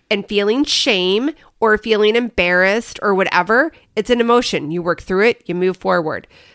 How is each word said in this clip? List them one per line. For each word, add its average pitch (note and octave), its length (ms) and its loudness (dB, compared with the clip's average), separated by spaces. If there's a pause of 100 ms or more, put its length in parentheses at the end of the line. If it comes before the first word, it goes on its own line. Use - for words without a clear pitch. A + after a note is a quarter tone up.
(120)
And G3+ 160 -4
feeling G#3 360 0
shame G#3+ 680 0 (280)
or G#3+ 180 2
feeling G#3+ 380 2
embarrassed G3 880 0
or G#3 140 0
whatever, G3 560 0 (240)
it's G#3+ 140 -2
an B3 120 2
emotion. A#3 500 0
You F3 100 -4
work E3 200 -4
through F#3+ 260 0
it, - 200 -2
you F3 80 -4
move F3+ 220 -2
forward. D#3+ 500 -2 (280)